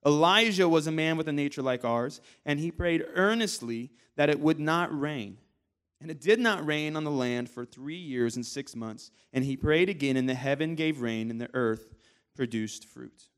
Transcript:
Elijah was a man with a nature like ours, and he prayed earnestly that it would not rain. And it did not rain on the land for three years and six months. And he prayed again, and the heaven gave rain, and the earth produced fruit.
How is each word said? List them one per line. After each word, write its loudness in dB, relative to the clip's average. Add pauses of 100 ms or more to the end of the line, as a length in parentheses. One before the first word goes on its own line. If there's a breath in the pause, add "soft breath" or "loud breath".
Elijah 6
was 4
a -2
man 0
with -2
a -2
nature -2
like -2
ours, -2 (260 soft breath)
and -2
he -4
prayed 0 (100)
earnestly 0 (260 soft breath)
that 4
it 2
would 2
not 0
rain. -6 (640)
And -12
it -12
did 4
not 2
rain -2
on -4
the -2
land -2
for -12
three -12
years -2
and -6
six -10
months. -12 (200 soft breath)
And 0
he -4
prayed 4
again, 0
and 2
the 0
heaven -2
gave -2
rain, -4
and -8
the -8
earth -2 (420 soft breath)
produced -4
fruit. -20